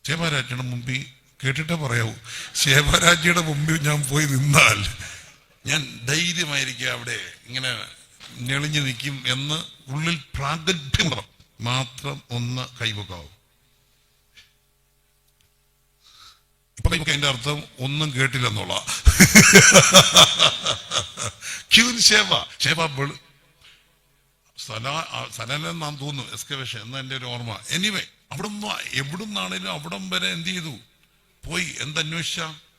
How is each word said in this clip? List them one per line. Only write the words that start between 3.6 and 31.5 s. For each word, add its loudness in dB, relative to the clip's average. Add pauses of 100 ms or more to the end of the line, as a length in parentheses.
ഞാൻ 0
പോയി 0
നിന്നാൽ 4 (760)
ഞാൻ -4
ധൈര്യമായിരിക്കും -2
അവിടെ -8 (140)
ഇങ്ങനെ -8 (340)
ഞെളിഞ്ഞു -2
നിൽക്കും -6
എന്ന് -4 (260)
ഉള്ളിൽ -4 (120)
പ്രാഗൽഭ്യമുള്ളവർ -4 (360)
മാത്രം -4
ഒന്ന് -8
കൈപൊക്കാവും. -8 (3500)
ഇപ്പൊ 2
കൈപൊക്കെ -2
അതിന്റെ 0
അർത്ഥം -2 (160)
ഒന്നും -2
കേട്ടില്ലെന്നുള്ള. -2 (3000)
ക്യൂൻ 4
ശേബ, 6 (320)
ശേബ 0
വെളു-, -4 (1400)
സലാ-, -10
ആ, -6
സലാലെന്നാന്ന് -8
തോന്നുന്നു -8
എക്സ്കവേഷൻ -10
എന്ന -12
എൻ്റെ -10
ഒരു -10
ഓർമ്മ. -8 (180)
Anyway, -2 (300)
അവിടുന്ന് -8 (300)
എവിടുന്നാണേലും -6
അവിടം -10
വരെ -2
എന്ത് -6
ചെയ്തു? -8 (680)
പോയി. -6